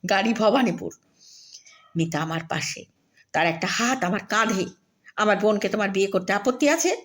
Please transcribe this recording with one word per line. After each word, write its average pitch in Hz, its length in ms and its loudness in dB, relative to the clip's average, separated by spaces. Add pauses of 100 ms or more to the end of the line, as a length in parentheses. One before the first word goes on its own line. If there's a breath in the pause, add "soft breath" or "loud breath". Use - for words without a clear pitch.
গাড়ি 202 240 2
ভবানীপুর।" 214 600 2 (1040 loud breath)
মিতা 160 220 -2
আমার 160 200 -4 (100)
পাশে, - 360 -6 (460 soft breath)
তার 160 160 2
একটা 165 200 -2
হাত 240 360 0
আমার 180 220 0
কাঁধে। 208 400 0 (500 loud breath)
"আমার 208 220 2
বোনকে 202 320 2
তোমার 208 200 -2
বিয়ে 196 180 0
করতে 190 260 0
আপত্তি 247 360 2
আছে?" 339 360 0